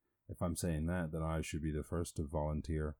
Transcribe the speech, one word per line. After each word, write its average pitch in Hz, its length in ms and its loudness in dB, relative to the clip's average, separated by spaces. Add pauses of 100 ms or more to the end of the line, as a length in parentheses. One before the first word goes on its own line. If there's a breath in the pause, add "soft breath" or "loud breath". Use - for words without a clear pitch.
(280)
If 101 140 -8
I'm 85 140 2
saying 78 320 2
that, 87 240 0
then 80 120 -2
I 80 180 2
should 76 220 -2
be 78 80 2
the 73 120 0
first 87 340 -2
to 78 100 0
volunteer. 76 720 0